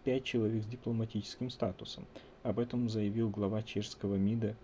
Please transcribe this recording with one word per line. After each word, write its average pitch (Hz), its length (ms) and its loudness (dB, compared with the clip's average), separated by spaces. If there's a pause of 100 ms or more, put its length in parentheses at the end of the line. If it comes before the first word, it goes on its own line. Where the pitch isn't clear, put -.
пять 131 220 2
человек 110 380 2
с 104 40 -6
дипломатическим 113 800 -4
статусом. - 560 -6 (380)
Об 113 160 0
этом 120 300 0
заявил 110 400 2
глава 104 340 0
чешского 104 520 -2
мида 107 480 2